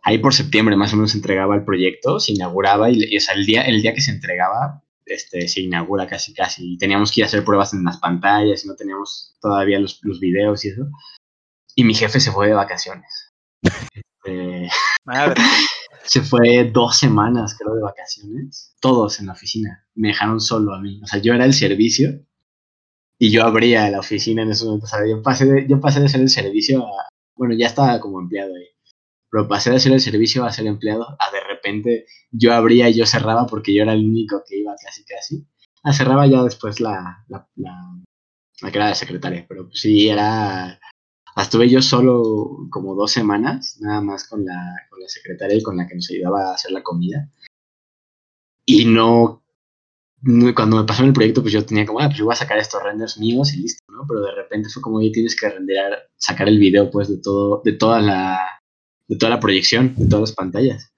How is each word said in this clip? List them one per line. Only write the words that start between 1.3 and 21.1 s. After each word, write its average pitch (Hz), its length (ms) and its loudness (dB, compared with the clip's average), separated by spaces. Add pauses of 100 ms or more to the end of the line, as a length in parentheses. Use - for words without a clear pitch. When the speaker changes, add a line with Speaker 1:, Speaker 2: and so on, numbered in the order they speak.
Speaker 1:
el 101 120 -2
proyecto, 98 520 -2
se 151 140 -4
inauguraba 98 560 0
y, 123 100 4 (120)
y, 104 80 0
o - 20 2
sea, 95 140 -2
el 98 100 -2
día, 110 180 2
el 110 200 0
día 110 100 0
que - 80 -6
se 113 120 -2
entregaba, 98 720 -4 (220)
este, 87 440 -8
se 98 120 -4
inaugura 92 460 -4
casi, - 260 -10
casi. 90 420 -6
Y 87 40 -14
teníamos 101 340 0
que - 80 0
ir 107 40 2
a - 20 -2
hacer 101 180 -2
pruebas 101 300 0
en 92 100 -4
las 87 140 -4
pantallas 98 680 0
y 98 40 -14
no 95 60 -14
teníamos 98 680 -14
todavía 98 400 0
los, 98 220 -4
los 95 160 -6
videos 101 460 -2
y 104 40 -6
eso. 117 180 -8 (880)
Y 127 100 2
mi 110 100 4
jefe 107 260 0
se 110 100 0
fue 98 160 0
de 107 80 4
vacaciones. 95 800 -6 (280)
Este, 90 1080 -6 (340)
Speaker 2:
Madre. 135 300 0
Speaker 1:
<laughs> - 720 -2
se - 180 2
fue 120 500 4
dos 117 240 2
semanas, 110 640 2
creo, 110 160 -6
de 110 80 -4
vacaciones. 107 960 -14
Todos 117 400 0
en 101 60 -12
la 95 60 -12
oficina. 101 600 -10
Me 107 140 -2
dejaron 107 320 0
solo 107 340 -2
a 95 60 -12
mí. 101 220 -12
O - 40 -18
sea, 101 140 -4